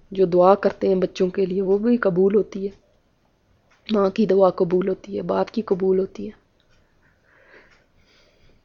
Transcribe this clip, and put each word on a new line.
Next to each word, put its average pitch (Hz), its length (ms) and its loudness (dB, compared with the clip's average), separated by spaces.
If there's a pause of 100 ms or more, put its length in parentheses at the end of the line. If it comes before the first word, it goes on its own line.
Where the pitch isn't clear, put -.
(140)
जो 190 120 2
दुआ 180 300 4
करते 196 320 -2
हैं 190 120 2
बच्चों 185 300 -2
के 190 160 -4
लिए, 185 160 -4
वो 196 160 0
भी 233 200 0
कबूल 196 380 2
होती 196 300 -4
है। 196 80 -8 (1120)
माँ 202 220 0
की 208 160 0
दुआ 185 240 4
कबूल 180 380 -2
होती 196 280 -8
है, 202 60 -6
बाप 190 280 -4
की 226 120 -6
कबूल 190 380 -2
होती 196 260 -8
है। 214 80 -14 (2250)